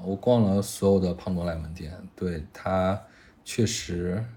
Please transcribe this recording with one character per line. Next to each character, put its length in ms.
我 120
逛 260
了 180
所 340
有 60
的 140
胖 220
东 100
来 100
门 200
店， 180
对， 360
它 480
确 180
实 640